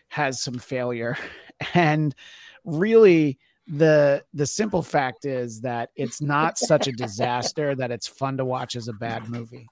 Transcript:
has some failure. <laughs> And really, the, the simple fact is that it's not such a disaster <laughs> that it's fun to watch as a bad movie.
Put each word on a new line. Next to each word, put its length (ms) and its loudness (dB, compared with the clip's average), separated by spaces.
has 340 -4
some 160 -6
failure. 640 -6
<laughs> 60 -12
And 400 2
really, 720 6
the, 560 4
the 140 -2
simple 340 -2
fact 440 -4
is 360 -6
that 340 -6
it's 260 -8
not 360 0
such 300 2
a 60 -2
disaster 840 -4
<laughs> 0 -
that 160 -4
it's 160 -8
fun 300 -6
to 80 -2
watch 300 -6
as 120 -10
a 60 -8
bad 360 -8
movie. 420 -12